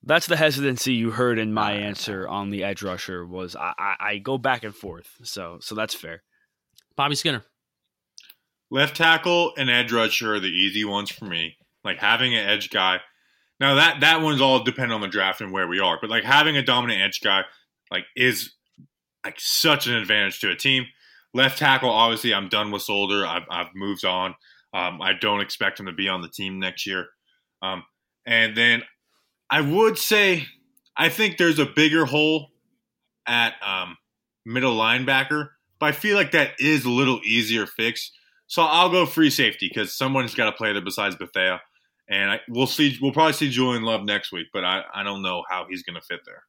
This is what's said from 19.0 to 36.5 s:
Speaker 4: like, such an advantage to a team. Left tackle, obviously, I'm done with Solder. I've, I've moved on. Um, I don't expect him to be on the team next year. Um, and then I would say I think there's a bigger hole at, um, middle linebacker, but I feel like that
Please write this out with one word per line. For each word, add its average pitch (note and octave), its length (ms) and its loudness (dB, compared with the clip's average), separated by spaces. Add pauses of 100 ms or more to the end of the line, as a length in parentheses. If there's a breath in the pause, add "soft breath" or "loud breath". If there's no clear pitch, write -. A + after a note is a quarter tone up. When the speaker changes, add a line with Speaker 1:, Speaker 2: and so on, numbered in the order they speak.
Speaker 4:
like, G2 140 -10
such C#3+ 480 2
an A#2+ 80 -2
advantage G#2 460 0
to G2 100 0
a F2 60 -2
team. C3 300 0 (480 soft breath)
Left C3 240 2
tackle, C3 320 4
obviously, A2+ 420 2
I'm G2 160 0
done G#2 220 0
with G2+ 120 -4
Solder. G2+ 440 0
I've, F2 240 -4
I've F2 240 -6
moved G2 320 -6
on. F#2 280 -2 (380 soft breath)
Um, F2 300 -4
I F#2+ 100 0
don't G#2 300 0
expect G2 380 -4
him G2 60 -12
to F#2 60 -10
be G2 160 -4
on F#2 140 -4
the E2 60 -12
team F#2+ 300 -10
next F#2 280 -6
year. F#2 200 -6 (560)
Um, F#2+ 220 -8 (420)
and A2+ 300 2
then A#2 260 2 (680)
I D3 120 2
would G3 340 4
say F#3+ 500 2 (480)
I D#3+ 140 2
think G3+ 300 0
there's E3 200 4
a D3 60 4
bigger D3+ 400 4
hole D3+ 440 0 (800)
at, A#2+ 280 0 (120)
um, F#2 300 -4 (480)
middle B2 320 0
linebacker, C3+ 720 0 (320)
but D#3 60 2
I D3+ 60 2
feel G3+ 240 0
like F#3 160 2
that D3 260 4